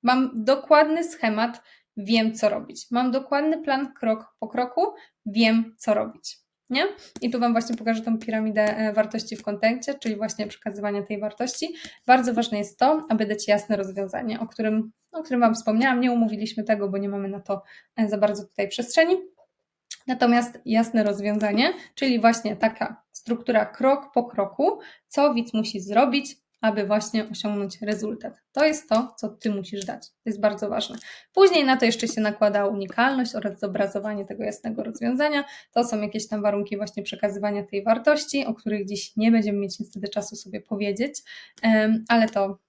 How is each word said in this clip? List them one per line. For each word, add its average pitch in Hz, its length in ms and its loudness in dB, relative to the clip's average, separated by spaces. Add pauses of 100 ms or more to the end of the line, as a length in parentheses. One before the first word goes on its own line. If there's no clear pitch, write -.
Mam 254 320 2
dokładny 302 680 4
schemat, 233 580 -2 (340)
wiem, 220 380 2
co 214 140 2
robić. - 420 -6
Mam 247 200 2
dokładny 294 520 0
plan 277 320 -2
krok 220 460 -4
po 226 80 -8
kroku, 254 460 -2 (320)
wiem, 226 520 2
co 214 160 0
robić, - 440 -6 (320)
nie? 277 160 2 (340)
I 240 100 -2
tu 240 100 -2
Wam 240 120 2
właśnie 233 240 0
pokażę 226 260 -2
tą 226 160 -2
piramidę, 214 580 0
e, 220 160 -2
wartości 214 440 -2
w - 60 -14
kontencie, 226 520 -2
czyli 226 220 -4
właśnie 214 300 -4
przekazywania 202 560 -6
tej 202 180 -6
wartości. 247 540 -4 (320)
Bardzo 247 280 6
ważne 233 240 -2
jest 208 200 -6
to, 311 300 2
aby 220 180 2
dać 208 220 -4
jasne 208 280 2
rozwiązanie, 196 640 -6
o 226 60 -6
którym, 220 460 -2 (200)
o 320 100 -8
którym 254 180 -2
Wam 226 140 6
wspomniałam. 240 460 2
Nie 247 120 2
umówiliśmy 220 520 -2
tego, 202 240 -6
bo 190 100 -4
nie 202 100 -4
mamy 196 200 -6
na 196 120 -10
to, 196 220 -6 (340)
e, 220 120 2
za 208 100 -2
bardzo 208 260 0
tutaj 202 240 -6
przestrzeni. 330 480 2 (920)
Natomiast 240 580 2
jasne 226 380 2
rozwiązanie, 208 720 2 (220)
czyli 254 260 2
właśnie 226 360 4
taka 226 460 -2 (100)
struktura 226 540 0
krok 269 460 0
po 240 120 2
kroku, 254 540 0 (300)
co 233 260 2
widz 233 200 -4
musi 220 260 -2
zrobić, 247 560 2 (240)
aby 208 260 0
właśnie 214 420 0
osiągnąć 202 540 -6
rezultat. 214 520 -6 (180)
To 285 120 2
jest 302 240 0
to, 226 280 2
co 220 120 -8
Ty 220 220 -6
musisz 196 340 -6
dać. - 240 -12
To - 180 -20
jest 208 140 -6
bardzo 208 280 0
ważne. - 300 -6 (340)
Później 359 320 6
na 262 120 4
to 240 80 2
jeszcze 226 240 0
się 220 120 -4
nakłada 208 460 2
unikalność 220 680 0
oraz 214 240 -6
zobrazowanie 202 640 -4
tego 202 200 -10
jasnego 214 380 -6
rozwiązania. 254 600 -2 (280)
To 240 120 2
są 220 180 -4
jakieś 208 260 -6
tam 208 140 -4
warunki 208 340 0
właśnie 202 260 -8
przekazywania 202 640 -4
tej 202 200 -6
wartości, 277 640 2
o 226 80 -2
których 208 320 -6
dziś 196 300 -8
nie 220 160 4
będziemy 208 260 2
mieć 196 220 -6
niestety 202 280 -10
czasu 208 280 -6
sobie 196 240 -12
powiedzieć, 208 640 -4 (400)
em, 220 460 4
ale 226 200 4
to 196 300 -2 (100)